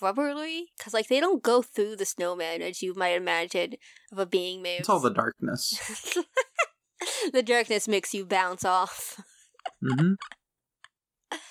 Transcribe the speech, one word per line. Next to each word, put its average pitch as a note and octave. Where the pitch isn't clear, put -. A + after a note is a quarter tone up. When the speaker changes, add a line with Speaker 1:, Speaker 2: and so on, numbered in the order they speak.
Speaker 1:
rubbery. D4
'Cause, -
like, A3
they C4
don't E4+
go A#3+
through G#3+
the G3
snowman, E3+
as F3+
you F3+
might F#3
imagine, F3
of F#3+
a F#3+
being F#3
made F3
Speaker 2:
It's -
all F#3
the B2
darkness. -
Speaker 1:
<laughs> F4
The C4
darkness A3
makes G3+
you G3
bounce F#3
off. F#3
<laughs> -
Speaker 2:
Mm-hmm. C#3